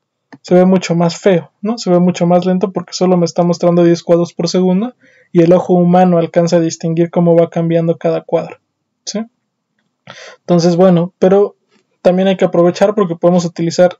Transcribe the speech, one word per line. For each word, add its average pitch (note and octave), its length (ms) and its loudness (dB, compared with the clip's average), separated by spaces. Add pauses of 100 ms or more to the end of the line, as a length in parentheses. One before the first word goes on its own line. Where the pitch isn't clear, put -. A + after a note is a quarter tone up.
(420)
Se - 120 -2
ve F3+ 100 6
mucho F#3 300 0
más E3+ 220 -2
feo, F#3 440 -2
¿no? A3 160 -6
Se - 140 -6
ve F3 100 4
mucho F3 260 0
más F3 180 2
lento F#3 280 -2
porque F3+ 200 -10
solo F#3 240 0
me E3+ 80 0
está E3 180 -4
mostrando F3 420 0
diez E3+ 180 0
cuadros E3+ 300 -2
por E3+ 160 -6
segundo, F#3 460 -2 (380)
y E3+ 100 2
el E3+ 100 4
ojo F3+ 220 0
humano F3+ 440 2
alcanza E3+ 380 -2
a E3+ 40 2
distinguir E3 500 -4
cómo E3+ 260 2
va E3 140 2
cambiando E3 480 -2
cada E3 240 -4
cuadro, - 360 -6 (460)
¿sí? G#3+ 200 -8 (1160)
Entonces, F3 340 0
bueno, F3 460 2
pero G3 340 2 (480)
también F#3 240 0
hay F#3+ 100 0
que F#3 100 -2
aprovechar F3 500 0
porque F#3 180 -2
podemos F3 300 0
utilizar E3+ 560 -2